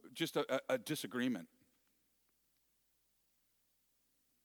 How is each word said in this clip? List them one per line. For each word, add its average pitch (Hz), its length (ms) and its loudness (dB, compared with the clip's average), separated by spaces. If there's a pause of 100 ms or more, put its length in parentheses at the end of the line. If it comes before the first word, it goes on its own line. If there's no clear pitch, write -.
(140)
just 165 240 -2
a, 131 180 2
a, 131 40 2 (100)
a 131 100 4
disagreement. 123 680 0 (3000)